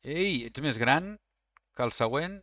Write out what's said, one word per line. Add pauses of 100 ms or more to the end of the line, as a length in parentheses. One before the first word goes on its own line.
«Ei,
ets
més
gran (640)
que
el
següent?»